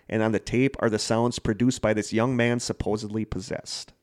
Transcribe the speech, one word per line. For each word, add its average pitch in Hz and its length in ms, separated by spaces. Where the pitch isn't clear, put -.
and 113 140
on 110 100
the 101 80
tape 131 400
are 117 100
the 107 80
sounds 117 400
produced 120 420
by 107 140
this 107 180
young 117 240
man 120 220
supposedly 107 640
possessed." - 680